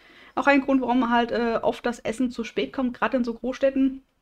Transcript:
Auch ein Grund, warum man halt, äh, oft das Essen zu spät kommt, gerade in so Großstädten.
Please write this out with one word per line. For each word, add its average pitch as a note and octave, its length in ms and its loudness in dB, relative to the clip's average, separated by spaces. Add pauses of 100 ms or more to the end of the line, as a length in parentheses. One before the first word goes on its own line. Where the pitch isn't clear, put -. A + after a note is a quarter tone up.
(340)
Auch C4 140 0
ein C#4 140 6
Grund, C4+ 200 2
warum B3 200 0
man A#3 100 0
halt, A#3+ 200 2
äh, A3+ 300 0
oft - 240 -2
das A#3+ 140 -4
Essen B3+ 320 -2
zu A#3 120 -8
spät - 300 -4
kommt, B3 240 -4
gerade A3+ 200 -2
in A#3+ 60 0
so A3+ 120 -4
Großstädten. C4+ 680 0 (200)